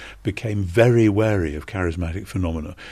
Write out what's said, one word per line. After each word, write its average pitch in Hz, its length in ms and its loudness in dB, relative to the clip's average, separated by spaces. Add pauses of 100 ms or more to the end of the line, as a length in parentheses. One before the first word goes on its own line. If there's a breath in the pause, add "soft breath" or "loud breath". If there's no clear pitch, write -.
(220 loud breath)
became 104 420 -4
very 113 460 6
wary 101 440 0
of 76 120 -10
charismatic 87 600 -4
phenomena, 82 480 -4 (180 loud breath)